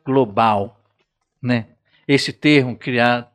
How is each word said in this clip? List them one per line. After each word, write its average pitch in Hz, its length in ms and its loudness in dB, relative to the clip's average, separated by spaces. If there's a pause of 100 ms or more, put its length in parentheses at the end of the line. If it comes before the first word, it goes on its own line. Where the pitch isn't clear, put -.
global, 110 760 0 (600)
né? 120 240 -4 (400)
Esse 139 260 0
termo 135 440 0
criado, 120 580 -2